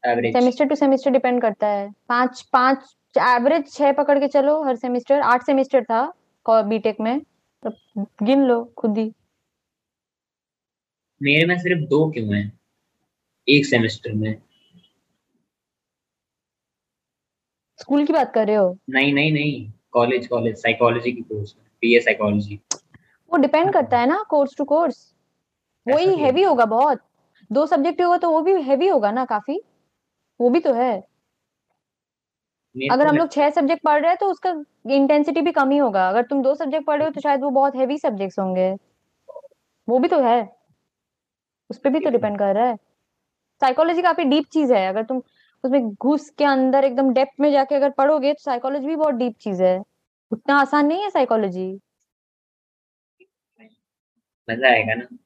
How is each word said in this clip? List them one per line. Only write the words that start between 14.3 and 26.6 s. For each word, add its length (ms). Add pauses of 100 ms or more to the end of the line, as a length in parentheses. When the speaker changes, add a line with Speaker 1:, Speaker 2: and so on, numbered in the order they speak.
Speaker 2:
स्कूल 260
की 80
बात 200
कर 140
रहे 80
हो? 220 (120)
Speaker 1:
नहीं, 240
नहीं, 200
नहीं, 380 (200)
कॉलेज, 360
कॉलेज, 280
साइकोलॉजी 560
की 100
कोर्स 360
में, 100 (140)
बीए 180
साइकोलॉजी। 600 (720)
Speaker 2:
वो 60
डिपेंड 360
करता 260
है 60
ना, 240
कोर्स 320
to 40
कोर्स। 460 (760)
वही 180
Speaker 1:
ऐसा 100
क्यों? 100
Speaker 2:
हैवी 180
होगा 220